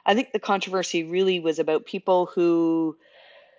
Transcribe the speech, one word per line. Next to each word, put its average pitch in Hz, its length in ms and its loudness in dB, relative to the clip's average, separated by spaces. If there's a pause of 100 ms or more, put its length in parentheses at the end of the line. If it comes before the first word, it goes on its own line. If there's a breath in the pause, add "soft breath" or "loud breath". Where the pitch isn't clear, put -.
I 202 100 4
think 247 180 -2
the 214 60 -4
controversy 185 680 -2
really 185 360 0
was 160 180 -2
about 160 280 0
people 180 400 0
who 165 720 0 (600 soft breath)